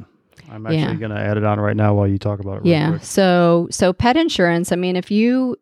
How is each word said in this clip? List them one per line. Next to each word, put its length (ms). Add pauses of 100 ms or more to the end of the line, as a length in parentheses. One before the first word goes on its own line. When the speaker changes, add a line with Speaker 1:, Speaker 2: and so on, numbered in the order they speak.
(520)
Speaker 1:
I'm 140
actually 160
Speaker 2:
Yeah. 140
Speaker 1:
gonna 240
add 180
it 80
on 160
right 160
now 160
while 160
you 80
talk 240
about 160
it 60
real 100
Speaker 2:
Yeah. 180
Speaker 1:
quick. 120
Speaker 2:
So, 680
so 220
pet 240
insurance, 560
I 20
mean, 220
if 120
you, 520